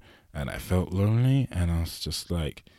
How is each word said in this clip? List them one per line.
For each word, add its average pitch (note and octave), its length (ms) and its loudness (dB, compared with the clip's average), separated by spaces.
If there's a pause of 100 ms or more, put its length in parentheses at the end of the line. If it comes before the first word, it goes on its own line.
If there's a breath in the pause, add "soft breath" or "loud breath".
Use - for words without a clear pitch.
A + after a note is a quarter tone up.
(340 loud breath)
and D2 160 -4
I - 80 -8
felt - 360 0
lonely, A#2+ 580 4
and F2 200 0
I E2 100 2
was - 180 -6
just - 320 -6
like, E2 320 -4 (160 soft breath)